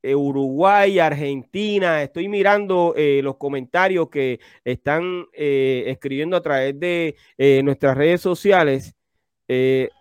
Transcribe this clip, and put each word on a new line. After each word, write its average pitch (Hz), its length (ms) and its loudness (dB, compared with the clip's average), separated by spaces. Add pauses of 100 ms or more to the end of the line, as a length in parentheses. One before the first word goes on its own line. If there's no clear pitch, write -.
eh, 135 140 -2
Uruguay, 147 840 2
Argentina. 156 1000 -2
Estoy 170 280 -6
mirando, 196 680 2
eh, 143 280 2
los 135 140 -6
comentarios 165 680 -2
que 131 300 -4 (260)
están, 165 680 -4
eh, 135 560 -2
escribiendo 143 480 -6
a 170 60 -2
través 139 360 -2
de, 170 380 -4 (200)
eh, 135 280 4
nuestras 135 320 0
redes 165 240 2
sociales. 175 760 0 (540)
Eh, 131 420 0 (100)